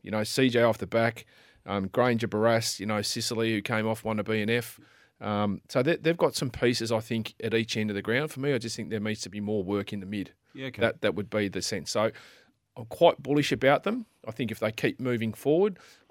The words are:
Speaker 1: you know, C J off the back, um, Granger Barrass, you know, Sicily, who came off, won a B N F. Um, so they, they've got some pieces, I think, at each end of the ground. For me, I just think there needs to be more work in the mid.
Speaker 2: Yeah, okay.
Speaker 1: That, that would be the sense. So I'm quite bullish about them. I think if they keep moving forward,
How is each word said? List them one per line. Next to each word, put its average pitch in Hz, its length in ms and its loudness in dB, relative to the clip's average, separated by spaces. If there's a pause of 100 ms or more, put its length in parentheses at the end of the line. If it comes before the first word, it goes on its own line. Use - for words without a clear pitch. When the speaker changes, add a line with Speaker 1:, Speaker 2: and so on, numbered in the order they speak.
Speaker 1:
you - 80 -12
know, 107 140 0
C 131 260 4
J 117 120 6
off 113 160 6
the 101 80 -6
back, 113 380 0 (400)
um, 98 220 -2
Granger 117 420 2
Barrass, 113 520 2
you 95 60 -6
know, 107 160 0
Sicily, 113 520 -2
who 104 80 0
came 110 240 -2
off, 110 180 -2
won 110 140 -2
a 104 60 -2
B 110 180 0
N 104 80 0
F. 117 280 -2 (420)
Um, 104 480 0
so 139 120 0
they, 147 160 2
they've 165 200 0
got 156 180 2
some 131 160 -4
pieces, 117 400 0
I 113 80 2
think, 113 440 -4
at 110 120 0
each 113 220 0
end 107 120 0
of 104 60 -2
the 98 80 -2
ground. 135 300 -2
For 131 80 -10
me, 143 120 0
I 131 60 0
just 113 160 -8
think 98 160 -8
there 110 80 -2
needs 107 220 -4
to 92 100 -10
be 104 100 -8
more 104 220 0
work 101 300 -2
in 104 80 -6
the 90 60 -10
mid. 98 260 -6 (220)
Speaker 2:
Yeah, 135 120 -10
okay. 123 140 -10
Speaker 1:
That, 117 220 0
that 101 120 2
would 98 160 -6
be 107 160 0
the 92 160 -4
sense. 90 300 -6
So 110 180 2 (640)
I'm 120 100 -12
quite - 360 4
bullish 143 300 2
about 131 320 4
them. 226 220 -4 (200)
I 113 60 -8
think 120 180 -6
if 110 80 -10
they 110 140 0
keep - 260 -2
moving 117 340 -2
forward, 175 460 0 (320)